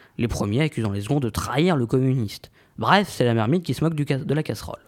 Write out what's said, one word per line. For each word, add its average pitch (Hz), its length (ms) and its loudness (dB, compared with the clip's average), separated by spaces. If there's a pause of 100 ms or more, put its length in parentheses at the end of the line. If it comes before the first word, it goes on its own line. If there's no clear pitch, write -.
(180)
les 120 100 0
premiers 107 320 0
accusant 117 320 0
les 101 80 -4
seconds 135 200 0
de 117 100 0
trahir 147 440 0
le 123 120 0
communiste. 131 640 0 (260)
Bref, 165 340 4
c'est - 140 0
la 120 80 4
marmite 117 300 2
qui 143 100 -4
se 135 100 -2
moque 165 120 0
du 147 120 -2
ca-, 135 120 -2
de 139 160 -2
la 151 80 0
casserole. - 460 -10